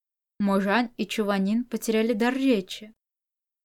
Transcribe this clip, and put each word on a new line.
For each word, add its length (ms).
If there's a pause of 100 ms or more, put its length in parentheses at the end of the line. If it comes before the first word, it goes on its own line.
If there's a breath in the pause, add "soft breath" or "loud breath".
(380)
Можань 580
и 100
Чуванин 580
потеряли 500
дар 200
речи. 600 (720)